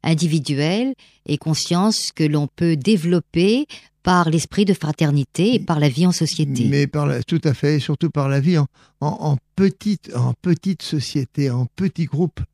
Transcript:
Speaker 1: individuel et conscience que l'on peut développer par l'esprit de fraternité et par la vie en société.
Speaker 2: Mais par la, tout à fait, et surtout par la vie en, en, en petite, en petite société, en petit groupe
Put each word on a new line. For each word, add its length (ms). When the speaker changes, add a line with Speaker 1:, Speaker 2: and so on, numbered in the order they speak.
Speaker 1:
individuel 880
et 120
conscience 760
que 100
l'on 240
peut 280
développer 880
par 260
l'esprit 360
de 80
fraternité 840
et 40
par 200
la 100
vie 160
en 60
société. 580
Speaker 2:
Mais 180
par 180
la, 180
tout 200
à 100
fait, 220
et 40
surtout 300
par 180
la 120
vie 180
en, 100
en, 60
en 300
petite, 600
en 260
petite 400
société, 680
en 160
petit 300
groupe 340